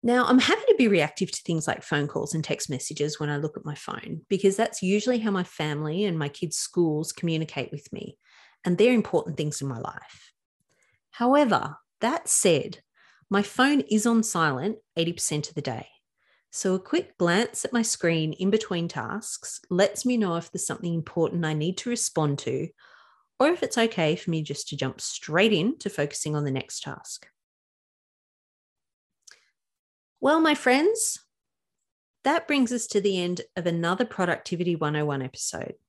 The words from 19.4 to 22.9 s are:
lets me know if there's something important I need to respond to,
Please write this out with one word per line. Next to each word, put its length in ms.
lets 360
me 100
know 220
if 140
there's 140
something 280
important 500
I 100
need 260
to 100
respond 500
to, 300